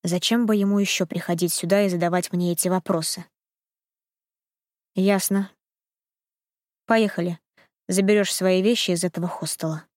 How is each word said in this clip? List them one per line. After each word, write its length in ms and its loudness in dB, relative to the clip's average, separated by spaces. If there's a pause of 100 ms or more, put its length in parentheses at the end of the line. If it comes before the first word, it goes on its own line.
Зачем 420 0
бы 80 2
ему 240 2
еще 280 0
приходить 460 -2
сюда 300 2
и 60 2
задавать 440 0
мне 200 0
эти 160 -2
вопросы? 560 -2 (1700)
«Ясно. 560 0 (1400)
Поехали. 540 0 (480)
Заберешь 440 2
свои 300 2
вещи 300 2
из 120 0
этого 220 -4
хостела». 600 -8 (100)